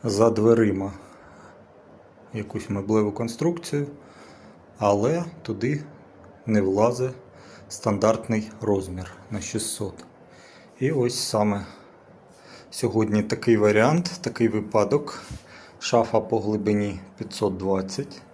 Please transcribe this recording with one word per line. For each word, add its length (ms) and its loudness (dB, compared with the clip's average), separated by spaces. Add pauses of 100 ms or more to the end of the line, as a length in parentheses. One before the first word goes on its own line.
за 260 4
дверима 640 4 (1400)
якусь 360 -8
меблеву 420 2
конструкцію, 760 -4 (880)
але 480 2 (160)
туди 420 -4 (600)
не 160 2
влазить 540 2 (540)
стандартний 800 0 (100)
розмір 500 -2 (200)
на 100 -6
шістсот. 640 -8 (760)
І 120 0
ось 280 0
саме 460 0 (1040)
сьогодні 540 0
такий 340 2
варіант, 640 4
такий 260 0
випадок. 760 0 (560)
Шафа 400 2
по 200 -2
глибині 600 -2 (180)
п'ятсот 400 -4
двадцять. 640 -4 (120)